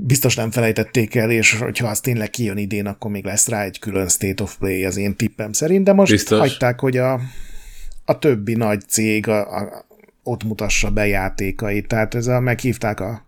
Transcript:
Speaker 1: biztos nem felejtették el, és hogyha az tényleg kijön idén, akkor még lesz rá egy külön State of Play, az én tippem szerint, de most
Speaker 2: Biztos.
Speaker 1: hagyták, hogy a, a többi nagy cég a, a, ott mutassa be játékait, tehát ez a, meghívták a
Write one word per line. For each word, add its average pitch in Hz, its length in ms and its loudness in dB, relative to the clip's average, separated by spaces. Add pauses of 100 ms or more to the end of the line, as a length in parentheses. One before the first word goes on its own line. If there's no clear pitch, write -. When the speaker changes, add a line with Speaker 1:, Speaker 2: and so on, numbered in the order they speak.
Speaker 1:
biztos 127 300 4
nem 110 160 -2
felejtették 113 640 0
el, 110 160 2
és 113 280 4
hogyha 117 280 -4
az 107 120 -2
tényleg 117 300 -2
kijön 101 280 -4
idén, 101 280 -4
akkor 101 260 -8
még 98 140 -6
lesz 101 220 -2
rá 107 160 -2
egy 95 160 -8
külön 95 280 -2
State 98 360 -2
of - 140 -8
Play, 95 280 -2
az 92 120 -2
én 101 180 -2
tippem 107 360 -4
szerint, 175 320 2
de 196 100 6
most 196 180 6
Speaker 2:
Biztos. 107 280 4
Speaker 1:
hagyták, 127 400 0
hogy 131 180 0
a, 127 220 0 (840)
a - 140 0
többi 113 360 2
nagy 107 320 0
cég 110 400 2
a, 104 300 0
a, - 280 -8 (380)
ott 117 200 -6
mutassa 107 480 0
be 104 160 2
játékait, 98 800 0
tehát 110 280 0
ez 120 120 0
a, 123 120 2
meghívták 120 600 0
a 107 280 -8